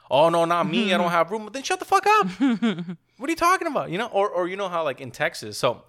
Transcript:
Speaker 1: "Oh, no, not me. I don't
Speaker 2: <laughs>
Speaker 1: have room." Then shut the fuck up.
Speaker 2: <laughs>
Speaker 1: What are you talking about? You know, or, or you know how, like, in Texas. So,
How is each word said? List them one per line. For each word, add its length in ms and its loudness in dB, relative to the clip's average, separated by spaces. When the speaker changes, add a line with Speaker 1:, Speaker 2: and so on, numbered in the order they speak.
Speaker 1:
"Oh, 180 6
no, 160 4
not 240 0
me. 260 0
I 40 4
don't 120 0
Speaker 2:
<laughs> 80 2
Speaker 1:
have 140 0
room." 200 -8
Then 120 -10
shut 160 -4
the 40 -10
fuck 220 2
up. 220 4
Speaker 2:
<laughs> 580 0
Speaker 1:
What 100 -6
are 40 -2
you 40 -2
talking 320 2
about? 220 -4
You 80 -4
know, 100 -2
or, 220 2
or 180 -2
you 80 -6
know 120 -4
how, 160 -2
like, 160 -4
in 120 -12
Texas. 460 -6
So, 300 0